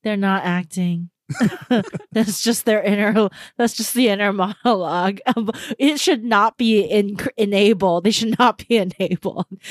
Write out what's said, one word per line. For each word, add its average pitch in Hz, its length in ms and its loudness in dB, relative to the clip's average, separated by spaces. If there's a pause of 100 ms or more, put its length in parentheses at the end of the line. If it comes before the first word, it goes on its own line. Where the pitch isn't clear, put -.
They're 214 120 -4
not 196 300 0
acting. 175 640 -4 (180)
<laughs> - 840 -4
That's 220 320 -2
just 226 220 -2
their 214 180 2
inner, 208 480 2 (260)
that's 240 180 0
just - 200 -6
the 240 140 4
inner 202 220 0
monologue. 190 920 0
Um, 233 240 -2 (300)
it 294 200 2
should 254 240 0
not 220 320 2
be 220 320 2
en-, 202 300 0 (180)
enabled. 202 680 2
They 220 80 4
should 220 260 -2
not 240 300 2
be 233 100 2
<laughs> 190 220 -2
enabled. 180 480 -4 (240)